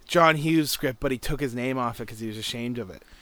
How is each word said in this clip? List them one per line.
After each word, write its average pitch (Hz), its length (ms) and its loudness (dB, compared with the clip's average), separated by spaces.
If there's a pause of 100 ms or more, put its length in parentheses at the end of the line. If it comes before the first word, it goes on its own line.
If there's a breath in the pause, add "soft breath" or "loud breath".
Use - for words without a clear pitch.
John 165 300 6
Hughes 156 340 2
script, 131 280 -2
but 139 120 0
he 127 60 -2
took 139 220 -4
his 127 160 -4
name 127 220 -2
off 120 240 -2
it 110 60 -8
'cause 107 120 -12
he 113 80 -6
was 107 100 -6
ashamed 120 400 -6
of 104 120 -6
it. - 120 -16 (200 soft breath)